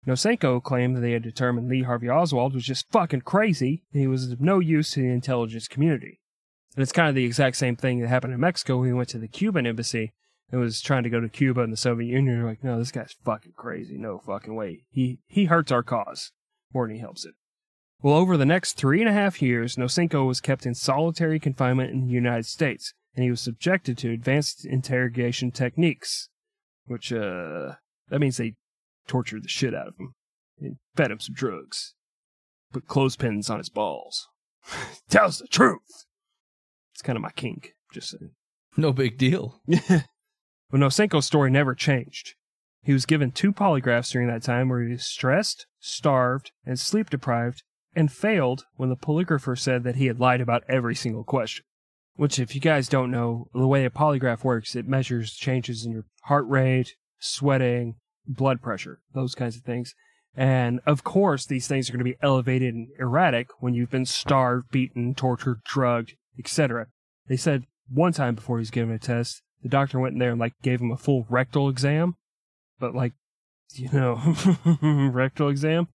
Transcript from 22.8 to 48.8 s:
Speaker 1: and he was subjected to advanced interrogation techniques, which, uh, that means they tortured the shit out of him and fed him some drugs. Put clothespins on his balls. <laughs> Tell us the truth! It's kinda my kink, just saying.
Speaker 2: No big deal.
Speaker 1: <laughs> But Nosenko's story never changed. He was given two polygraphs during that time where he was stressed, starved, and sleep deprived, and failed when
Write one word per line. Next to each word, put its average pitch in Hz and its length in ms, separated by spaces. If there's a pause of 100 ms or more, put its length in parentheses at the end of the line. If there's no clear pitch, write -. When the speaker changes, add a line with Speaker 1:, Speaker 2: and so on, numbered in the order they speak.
Speaker 1:
and 127 100
he 123 60
was 117 100
subjected 135 580
to 117 140
advanced 131 540
interrogation 123 840
techniques, - 800 (560)
which, 120 260
uh, 87 640 (340)
that 139 100
means 135 160
they 113 180 (520)
tortured 113 380
the - 40
shit - 260
out 71 140
of - 100
him 131 140 (480)
and 143 160 (180)
fed 139 160
him 107 100
some 135 140
drugs. 95 600 (760)
Put 131 160
clothespins 127 600
on 110 100
his - 120
balls. - 580 (400)
<laughs> - 400
Tell 208 180
us 175 120
the - 100
truth! - 560 (880)
It's - 100
kinda 120 180
my 104 100
kink, - 420 (200)
just - 180
saying. 82 220 (440)
Speaker 2:
No 151 160
big 127 260
deal. 131 480
Speaker 1:
<laughs> - 40 (960)
But 135 120
Nosenko's 147 460
story 143 220
never 131 280
changed. - 580 (480)
He 143 100
was 131 140
given 147 240
two 196 220
polygraphs 123 580
during 123 160
that 117 160
time 127 260
where 123 140
he 117 80
was 123 160
stressed, - 600 (120)
starved, 131 720 (140)
and 127 120
sleep 208 320
deprived, 120 540 (320)
and 156 160
failed 147 540 (100)
when 131 140